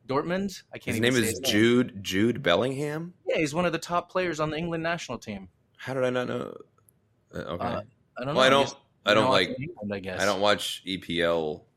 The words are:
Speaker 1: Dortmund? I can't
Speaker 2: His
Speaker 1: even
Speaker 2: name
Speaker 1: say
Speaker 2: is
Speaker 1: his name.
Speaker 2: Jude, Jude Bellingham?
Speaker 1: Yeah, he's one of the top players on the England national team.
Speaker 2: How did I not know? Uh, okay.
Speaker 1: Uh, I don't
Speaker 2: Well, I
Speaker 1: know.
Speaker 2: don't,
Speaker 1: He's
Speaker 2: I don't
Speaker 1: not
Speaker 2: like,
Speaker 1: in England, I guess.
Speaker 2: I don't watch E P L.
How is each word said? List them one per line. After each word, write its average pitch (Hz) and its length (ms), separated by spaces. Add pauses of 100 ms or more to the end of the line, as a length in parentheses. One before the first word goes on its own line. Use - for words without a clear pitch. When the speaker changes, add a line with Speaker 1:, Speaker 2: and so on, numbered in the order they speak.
Speaker 1:
Dortmund? 175 540 (120)
I 113 40
can't 120 180
Speaker 2:
His - 0
Speaker 1:
even 110 60
Speaker 2:
name 123 100
Speaker 1:
say 127 80
Speaker 2:
is 110 100
Speaker 1:
his 98 120
name. 92 100
Speaker 2:
Jude, 113 500
Jude 98 400
Bellingham? 139 720 (100)
Speaker 1:
Yeah, 254 140
he's 147 160
one 180 120
of 160 60
the 160 60
top 175 320
players 175 300
on 156 100
the 151 60
England 165 260
national 160 360
team. 95 300 (280)
Speaker 2:
How 127 180
did 131 80
I 127 80
not 123 160
know? - 300 (760)
Uh, - 60
okay. 85 260
Speaker 1:
Uh, - 160 (380)
I 123 60
don't 143 100
Speaker 2:
Well, 131 100
I 131 40
Speaker 1:
know. - 80
Speaker 2:
don't, 139 100
Speaker 1:
He's - 80 (320)
Speaker 2:
I 104 80
don't 110 100
Speaker 1:
not - 60
Speaker 2:
like, 95 200
Speaker 1:
in 123 120
England, 107 320
I 98 60
guess. 92 200
Speaker 2:
I 95 60
don't 98 140
watch 101 440
E 92 140
P 85 240
L. 85 420 (120)